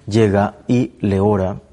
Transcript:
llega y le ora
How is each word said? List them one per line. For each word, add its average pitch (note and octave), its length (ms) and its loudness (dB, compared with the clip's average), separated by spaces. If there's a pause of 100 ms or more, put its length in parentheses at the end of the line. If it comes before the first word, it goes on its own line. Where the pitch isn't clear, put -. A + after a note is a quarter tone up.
llega G#2 600 0
y B2+ 320 -2
le G2 200 0
ora G2 420 -2 (100)